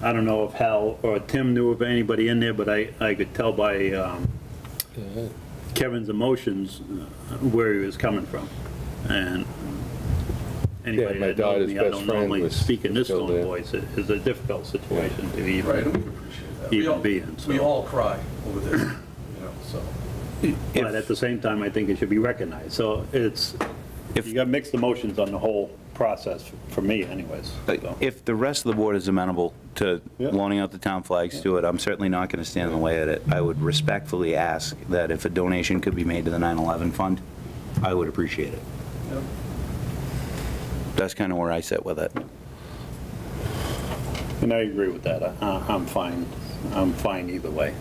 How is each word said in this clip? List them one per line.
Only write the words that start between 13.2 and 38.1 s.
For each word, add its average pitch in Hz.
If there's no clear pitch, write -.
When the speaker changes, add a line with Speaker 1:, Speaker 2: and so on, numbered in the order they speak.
Speaker 1:
tone 90
of 87
Speaker 2:
there. 87
Speaker 1:
voice. 90
It 95
is 101
a 104
difficult 104
situation -
to 95
even, 92
Speaker 3:
Right, -
and 160
we -
can -
appreciate -
that. -
We 110
Speaker 1:
even -
Speaker 3:
all, -
Speaker 1:
be 104
in, -
so. -
Speaker 3:
we 135
all 143
cry 113
over 98
this, -
you -
know, -
so. -
Speaker 1:
But 110
at 107
the 110
same 120
time, 107
I 101
think 101
it 95
should 101
be 104
recognized. 110
So 107
it's, 117
Speaker 4:
If 113
Speaker 1:
you 113
got 127
mixed 139
emotions 117
on 98
the 98
whole 104
process -
for -
me 98
anyways, 85
Speaker 4:
But -
Speaker 1:
so. -
Speaker 4:
if 131
the 120
rest 135
of 120
the 107
board 107
is 95
amenable 92
to 90
Speaker 1:
Yeah. 131
Speaker 4:
loaning 101
out 98
the 98
town 92
flags 87
to 92
it, 85
I'm 87
certainly 98
not 92
gonna 85
stand 87
in 80
the 80
way 80
of 78
it. 78
I 87
would 78
respectfully 90
ask 80
that 87
if 80
a 87
donation 90
could 90
be 87
made 85
to 82
the 85
nine 85
eleven 82
fund, 92
I 92
would 87
appreciate 78